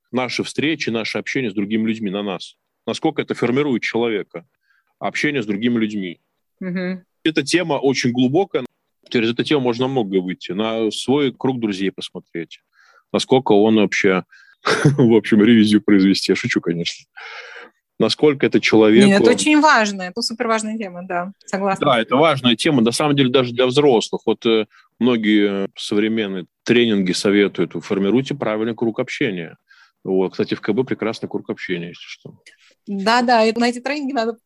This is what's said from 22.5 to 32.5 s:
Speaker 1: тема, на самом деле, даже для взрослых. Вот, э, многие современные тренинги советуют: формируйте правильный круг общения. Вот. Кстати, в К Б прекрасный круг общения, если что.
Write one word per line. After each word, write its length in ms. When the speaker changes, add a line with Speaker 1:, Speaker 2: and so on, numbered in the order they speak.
Speaker 1:
тема, 280
на 100
самом 240
деле, 140
даже 240
для 120
взрослых. 600
Вот, 180
э, 220
многие 760
современные 680
тренинги 500
советуют: 600
формируйте 520
правильный 400
круг 260
общения. 560
Вот. 280
Кстати, 220
в 60
К 120
Б 120
прекрасный 440
круг 220
общения, 380
если 180
что. 280